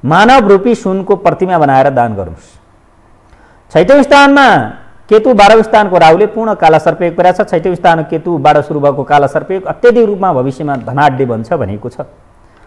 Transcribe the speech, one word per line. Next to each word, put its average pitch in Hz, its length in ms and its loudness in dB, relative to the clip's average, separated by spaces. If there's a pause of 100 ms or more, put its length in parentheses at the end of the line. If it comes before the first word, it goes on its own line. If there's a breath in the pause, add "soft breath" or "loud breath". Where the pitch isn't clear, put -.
मानव 208 420 2
रूपी 196 280 2
सुनको 190 400 -4
प्रतिमा 185 420 -2
बनाएर 139 320 2
दान 120 260 -2
गर्नुहोस्। 85 440 -14 (1120 soft breath)
छैटौँ 254 300 4
स्थानमा 277 540 4 (520)
केतु, 220 240 2
बाह्रौँ 214 300 4
स्थानको 208 340 0
राहुले 170 280 4
पूर्ण 220 280 -6
काला 160 240 2
सर्प 160 240 -2
योग 170 140 -4
परेको 180 280 0
छ। - 40 -6
छैटौँ 180 280 -4
स्थान 165 280 0
केतुबाट 151 540 -2
सुरु 147 220 -4
भएको 139 240 -2
काला 147 240 0
सर्प 151 240 -6
योग 185 140 -8
अत्यधिक 233 400 0
रूपमा 196 280 -2
भविष्यमा 139 420 -6
धनाढ्य 131 500 -2
बन्छ 113 280 -6
भनेको 107 360 -8
छ। - 60 -20 (720 soft breath)